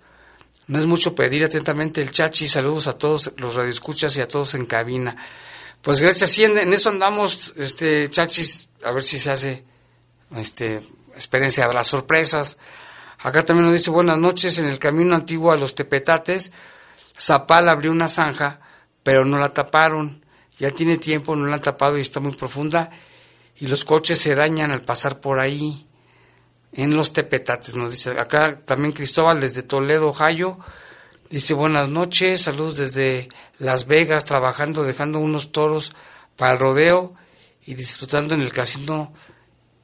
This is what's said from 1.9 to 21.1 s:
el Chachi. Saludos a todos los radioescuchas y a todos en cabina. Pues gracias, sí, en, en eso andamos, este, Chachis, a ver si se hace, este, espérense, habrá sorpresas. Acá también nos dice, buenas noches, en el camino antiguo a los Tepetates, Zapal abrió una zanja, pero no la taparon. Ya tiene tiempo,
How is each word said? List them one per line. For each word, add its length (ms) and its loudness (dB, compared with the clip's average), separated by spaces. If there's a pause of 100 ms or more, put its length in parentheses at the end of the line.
el 100 -6
Chachi. 360 0
Saludos 400 -2
a 100 -4
todos 400 0
los 180 -6
radioescuchas 600 -4
y 40 -2
a 60 -4
todos 260 -4
en 120 -6
cabina. 520 -4 (640)
Pues 200 2
gracias, 300 4
sí, 120 6
en, 140 4
en 160 4
eso 160 2
andamos, 680 -2
este, 540 -2
Chachis, 580 -2 (160)
a 80 -4
ver 120 -4
si 140 -2
se 140 -2
hace, 320 -4 (720)
este, 460 -6 (340)
espérense, 480 -2
habrá 220 0
sorpresas. 720 -2 (600)
Acá 280 0
también 220 4
nos 100 4
dice, 120 0
buenas 300 2
noches, 400 0
en 80 0
el 100 -2
camino 380 2
antiguo 380 0
a 20 4
los 200 -2
Tepetates, 760 0 (680)
Zapal 520 4
abrió 220 2
una 180 2
zanja, 500 -2 (440)
pero 200 6
no 140 2
la 160 0
taparon. 720 2 (360)
Ya 120 0
tiene 260 2
tiempo, 380 -2